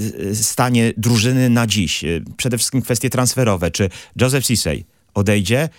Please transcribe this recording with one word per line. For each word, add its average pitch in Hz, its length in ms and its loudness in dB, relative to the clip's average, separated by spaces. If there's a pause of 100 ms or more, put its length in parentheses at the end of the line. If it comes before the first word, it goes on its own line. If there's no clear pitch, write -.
(320)
e, 107 40 -2
stanie 120 600 0
drużyny 120 520 2
na 117 180 2
dziś. 98 360 -2
E, 76 40 -4 (300)
przede 123 200 -2
wszystkim 127 240 -2
kwestie 123 280 -2
transferowe. 113 640 0
Czy 98 180 0 (320)
Joseph 131 240 2
Cissé 82 380 -2 (300)
odejdzie? 104 640 2